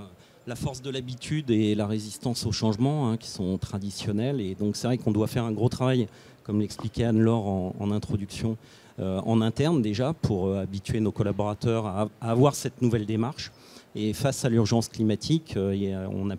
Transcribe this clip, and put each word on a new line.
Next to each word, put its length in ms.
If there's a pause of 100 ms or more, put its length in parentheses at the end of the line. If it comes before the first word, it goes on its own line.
(460)
la 100
force 280
de 80
l'habitude 580
et 240
la 140
résistance 580
au 60
changement, 580
hein, 80
qui 100
sont 300
traditionnelles. 840
Et 160
donc, 200
c'est 120
vrai 120
qu'on 120
doit 160
faire 160
un 80
gros 160
travail, 400 (360)
comme 180
l'expliquait 440
Anne-Laure 420
en, 320
en 120
introduction, 640 (440)
euh, 260
en 160
interne 400
déjà, 320
pour, 340
euh, 140
habituer 380
nos 120
collaborateurs 760
à, 240 (100)
à 120
avoir 240
cette 260
nouvelle 240
démarche. 460 (440)
Et 180
face 320
à 40
l'urgence 400
climatique, 680
euh, 180
y 160
a, 180
on 200
a 100